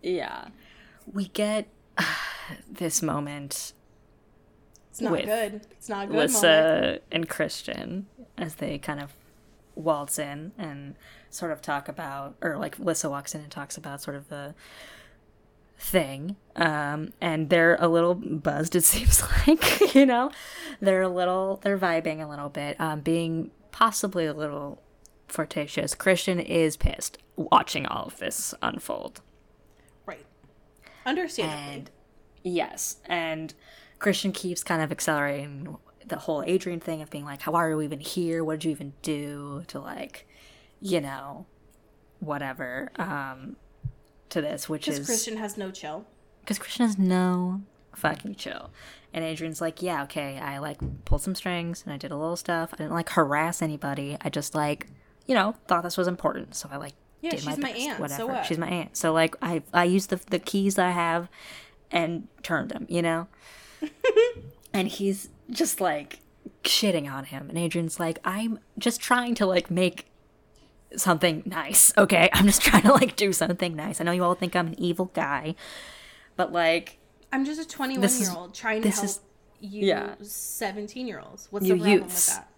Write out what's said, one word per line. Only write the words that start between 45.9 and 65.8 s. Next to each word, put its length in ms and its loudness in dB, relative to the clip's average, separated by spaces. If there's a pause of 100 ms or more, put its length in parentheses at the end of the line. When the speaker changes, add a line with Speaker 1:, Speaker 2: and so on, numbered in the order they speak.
Speaker 1:
'cause 120 -4
Christian 280 -2
has 120 0
no 640 2 (340)
fucking 400 -4
chill. 340 -12 (420)
And 120 -4
Adrian's 360 -6
like, 200 -4
"Yeah, 240 -2
okay, 340 -8
I, 200 -8
like, 200 -8 (260)
pulled 180 2
some 120 -4
strings 500 -6
and 100 -10
I 20 -10
did 140 -10
a 60 -8
little 200 -4
stuff. 360 -2
I 40 -16
didn't, 160 -6
like, 180 -2
harass 520 2
anybody. 580 -4
I 80 -2
just, 260 -4
like, 340 0 (380)
you 80 2
know, 200 4 (140)
thought 160 4
this 120 -4
was 120 2
important. 480 -2
So 140 -10
I, 60 -10
like, 180 -12 (280)
Speaker 2:
Yeah, 80 -4
Speaker 1:
did 160 -4
my 60 -4
Speaker 2:
she's 100 -4
my 100 -4
Speaker 1:
best, 80 -8
Speaker 2:
aunt, 160 -4
so 60 -6
Speaker 1:
whatever. 300 -4
Speaker 2:
what? 140 -4
Speaker 1:
She's 120 -2
my 100 -2
aunt. 280 -6
So, 160 0
like, 280 2
I, 220 -2 (100)
I 120 4
used 260 2
the, 60 0 (120)
the 120 -2
keys 340 0
that 120 4
I 40 2
have 380 0 (640)
and 360 -2 (140)
turned 280 -2
them, 180 -8
you 140 0
know?" 260 0 (520)
Speaker 2:
<laughs> 80 -6 (840)
Speaker 1:
And 160 0
he's 400 -2 (220)
just, 300 0